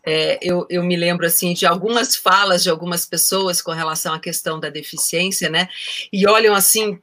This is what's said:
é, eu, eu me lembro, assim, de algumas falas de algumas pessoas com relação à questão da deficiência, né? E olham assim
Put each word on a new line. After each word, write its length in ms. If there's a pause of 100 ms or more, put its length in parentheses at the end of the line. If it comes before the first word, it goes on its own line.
é, 380
eu, 260
eu 140
me 140
lembro, 300
assim, 280
de 120
algumas 500
falas 460
de 80
algumas 360
pessoas 560
com 80
relação 440
à 40
questão 400
da 100
deficiência, 800
né? 200 (440)
E 140
olham 280
assim 480